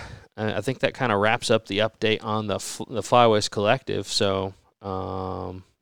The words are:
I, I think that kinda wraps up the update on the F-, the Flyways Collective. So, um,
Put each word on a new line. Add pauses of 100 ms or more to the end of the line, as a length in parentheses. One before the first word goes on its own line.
(380)
I,
I
think
that
kinda
wraps
up
the
update
on
the
F-,
the
Flyways
Collective.
So, (300)
um, (180)